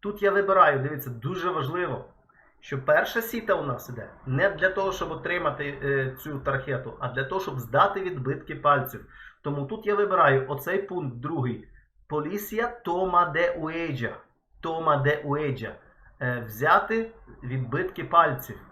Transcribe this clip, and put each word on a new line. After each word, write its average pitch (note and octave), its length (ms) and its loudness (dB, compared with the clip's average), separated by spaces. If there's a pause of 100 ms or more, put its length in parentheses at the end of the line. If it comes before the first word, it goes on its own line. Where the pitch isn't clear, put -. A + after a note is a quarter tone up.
Тут G#3 200 -6
я G3+ 100 4
вибираю, F#3+ 480 6
дивіться, C#3 300 -4
дуже E3+ 400 -4
важливо, D#3+ 560 -2 (540)
що C3+ 260 -6
перша E3+ 360 4
сіта A3 320 -2
у E3 100 0
нас C3 260 -6
іде A2+ 200 -10 (160)
не D3 240 2
для F#3+ 200 0
того, F#3+ 220 -2
щоб E3+ 200 -6
отримати, C#3+ 720 -4
е, C3+ 320 0
цю D3 240 -8
тархету, C3 600 -4
а C3 100 -6
для B2+ 140 -4
того, F#3 180 -2
щоб C#3 180 -6
здати F#3+ 420 2
відбитки D3+ 540 -4
пальців. C#3 500 2 (380)
Тому C#3+ 220 -4
тут G#3+ 200 -8
я G#3 100 2
вибираю E3+ 540 4
оцей F#3+ 320 -2
пункт D3+ 360 -6
другий. B2 500 -4 (400)
Поліція G3+ 600 -2
Тома F3 580 2
де E3 260 2
Уеджа. D#3 640 -4 (460)
Тома D#3+ 360 2
де D3 280 2
Уеджа. C#3 500 -4 (460)
Е, B2 240 -2
взяти F#3+ 680 2 (320)
відбитки C3 600 -4
пальців. C#3 520 2 (160)